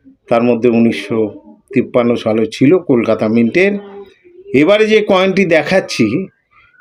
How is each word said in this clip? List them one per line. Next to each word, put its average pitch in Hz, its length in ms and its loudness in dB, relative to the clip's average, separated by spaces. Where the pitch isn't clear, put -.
তার 120 140 2
মধ্যে 120 260 2
উনিশশো 113 500 0
তিপ্পান্ন 120 420 0
সালে 110 360 -2
ছিল 151 260 2
কলকাতা 113 500 0
মিন্টের। 117 440 0
এবারে 190 340 2
যে 214 140 2
কয়েনটি 196 440 0
দেখাচ্ছি, 165 800 -2